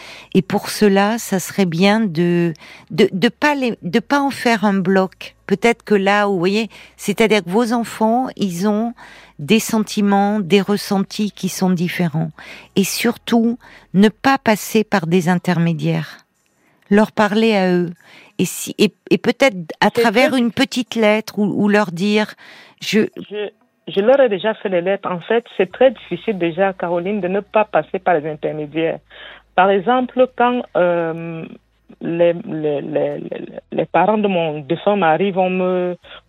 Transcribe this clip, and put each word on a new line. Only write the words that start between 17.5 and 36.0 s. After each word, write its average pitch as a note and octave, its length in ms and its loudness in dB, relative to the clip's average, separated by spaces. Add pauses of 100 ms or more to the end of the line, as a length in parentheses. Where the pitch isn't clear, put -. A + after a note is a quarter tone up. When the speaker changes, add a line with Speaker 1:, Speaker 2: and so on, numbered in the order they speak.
Speaker 1:
à F#3 160 2
eux. F3+ 200 0 (460)
Et F#3 80 0
si, - 320 -8
et, - 160 4 (160)
et - 80 4
peut-être B3+ 380 0 (240)
à G#3 160 2
Speaker 2:
C'est A#3+ 60 0
Speaker 1:
travers A#3 300 2
Speaker 2:
très C4 80 0
Speaker 1:
une A#3 120 0
petite - 440 -4
lettre G#3+ 440 0
ou, G#3 60 0
ou G3+ 240 0
leur G#3 220 2
dire, G#3 420 -2 (480)
je G#3 260 0 (240)
Speaker 2:
Je, G#3 160 -8 (400)
je... E3+ 140 -4
leur B3+ 180 4
ai B3+ 80 4
déjà G3+ 280 -2
fait - 120 -8
les F3+ 140 0
lettres. F#3+ 280 -4
En F3 120 -6
fait, A3+ 240 -2 (100)
c'est F#3 160 -2
très C4 200 4
difficile G3 460 -8
déjà, E3+ 360 -2
Caroline, F3+ 480 -4
de F3 80 -4
ne G3 100 -2
pas G#3+ 240 0
passer E3+ 340 -2
par F3 220 0
les D#3 100 -6
intermédiaires. D3+ 720 -6 (560)
Par F#3 140 4
exemple, B3 580 0 (100)
quand, A#3+ 260 0 (120)
euh, E3 720 -2 (560)
les, E3+ 320 2
les, D3+ 480 -6
les, D3 380 -4
les, - 260 -12 (260)
les - 140 -2
parents G3 320 2
de G#3 100 0
mon E3 320 -2
défunt E3+ 380 -2
mari F3 340 2
vont F#3 180 0
me F3+ 460 -2 (340)